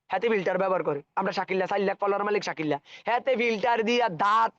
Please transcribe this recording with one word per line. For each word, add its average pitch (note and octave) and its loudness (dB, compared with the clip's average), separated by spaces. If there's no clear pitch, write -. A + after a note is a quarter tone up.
হাতে F#3+ 0
ফিল্টার F#3+ 0
ব্যবহার F#3 0
করে। D3 -2
আমরা G3 -2
শাকিল্লা, F#3+ -2
চার G3+ 0
লাখ G3 0
ফলোয়ার G3+ 0
মালিক G#3 0
শাকিল্লা। D3+ -2
হাতে B3 0
ফিল্টার A#3 0
দিয়া A#3 2
দাঁত, G#3 2